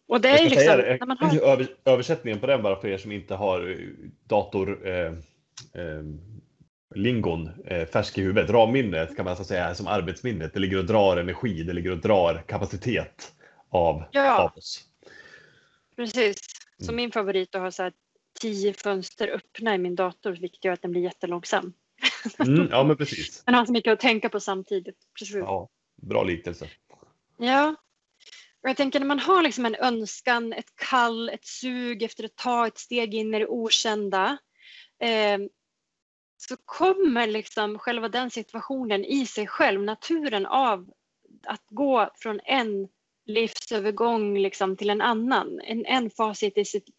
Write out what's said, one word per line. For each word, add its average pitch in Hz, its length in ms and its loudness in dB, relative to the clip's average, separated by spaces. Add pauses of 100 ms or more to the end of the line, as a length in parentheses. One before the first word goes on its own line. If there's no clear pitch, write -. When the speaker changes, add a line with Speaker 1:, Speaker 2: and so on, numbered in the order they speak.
Speaker 1:
Och 240 120 2
det 247 80 4
Speaker 2:
Jag 285 100 8
Speaker 1:
är 330 60 8
ju 294 60 6
Speaker 2:
ska 262 80 6
säga - 180 10
Speaker 1:
liksom, - 160 4
Speaker 2:
det, - 80 2
Speaker 1:
när 254 60 -6
man 254 120 -4
har 156 220 4 (120)
Speaker 2:
över-, 131 160 2 (160)
översättningen 123 560 2
på 123 60 -2
den 131 160 2
bara 95 180 0
för 110 80 -6
er 95 100 -2
som 104 140 -10
inte 98 220 -8
har, 92 360 -2
eh, 87 60 -6 (500)
dator, 98 640 0
eh, 90 160 -2
eh, 82 1000 -12 (920)
lingon, 90 560 -2 (160)
eh, 85 200 -4
färsk - 320 -2
i - 40 -2
huvudet. 95 280 2
Ramminnet 110 680 4
kan 98 80 -4
man 90 120 -4
så 95 80 -10
säga 90 240 -2
är 87 60 -6
som 95 120 -8
arbetsminnet. 90 680 -4
Det 101 60 -2
ligger 95 180 0
och 92 60 0
drar 98 320 4
energi, 90 460 -4
det 87 100 -6
ligger 87 180 -4
och 90 100 -4
drar 87 480 4
kapacitet 101 840 -6 (380)
av, 82 420 0
Speaker 1:
Ja. 269 300 4
Speaker 2:
av - 140 0
oss. - 280 -16 (1120)
Speaker 1:
Precis. 220 400 0 (420)
Så - 60 -12
Speaker 2:
Mm. 233 120 -4
Speaker 1:
min 240 160 -4
favorit 190 420 -2
att 190 60 -4
ha 185 100 -4
så 190 120 -8
här 180 100 -6 (480)
tio 202 320 -2
fönster 196 560 -4
öppna - 460 -4
i 190 40 0
min 180 180 -2
dator, 185 360 -4
vilket 175 320 -12
gör 190 80 0
att 175 100 -6
den 180 80 -6
blir 175 120 0
jättelångsam. 175 720 -4 (260)
<laughs> - 400 -4
Speaker 2:
Mm, 147 320 4
ja, 131 140 6
men 147 120 4
precis. - 500 -8
Speaker 1:
Man 247 80 4
har 240 120 6
så 247 60 0
mycket 233 200 2
att 214 80 2
tänka 226 280 2
på 202 120 -4
samtidigt. 190 560 -6 (220)
Precis. 202 180 -10
Speaker 2:
Ja, 98 320 -4 (340)
bra 107 220 0
liknelse. 85 440 -6 (720)
Speaker 1:
Ja. 277 360 2 (880)
Och 254 60 -2
jag 262 80 -2
tänker 277 240 0
när 277 60 -2
man 285 120 2
har 359 240 4
liksom 254 240 0
en 220 80 0
önskan, 233 760 -2
ett - 240 -12
kall, 233 520 0
ett - 180 -10
sug 247 560 -6
efter 220 220 -8
att - 120 -14
ta 240 300 0
ett 214 120 -6
steg 233 360 -4
in 220 200 -2
i 214 40 0
det 214 80 0
okända, 214 920 0 (600)
eh, 214 400 2 (960)
så - 280 -14
kommer 339 600 2
liksom 214 520 -4
själva 233 300 -4
den 240 220 -4
situationen 220 760 -4
i 269 220 0
sig 208 200 -6
själv, 214 360 2
naturen 220 640 -2
av 208 440 0 (560)
att - 240 -8
gå 247 440 2
från 214 300 -8
en 214 440 -2 (380)
livsövergång 214 1120 0
liksom 190 380 0
till 202 140 -2
en 208 100 0
annan, 226 640 0
en, 226 220 -6
en 240 240 0
fas 214 320 -2
i 208 220 0
sitt, - 220 -6 (120)